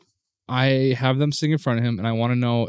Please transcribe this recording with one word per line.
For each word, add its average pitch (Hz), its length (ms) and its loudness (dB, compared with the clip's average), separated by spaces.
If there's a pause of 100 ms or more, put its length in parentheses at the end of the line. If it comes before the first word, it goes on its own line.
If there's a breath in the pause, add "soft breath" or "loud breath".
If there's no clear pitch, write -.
(480)
I 131 500 2
have 131 200 0
them 147 140 0
sitting 151 220 -2
in 156 40 0
front 120 220 -2
of 120 60 0
him, 117 140 -2
and 110 80 -4
I 113 40 0
wanna 117 240 0
know 117 340 0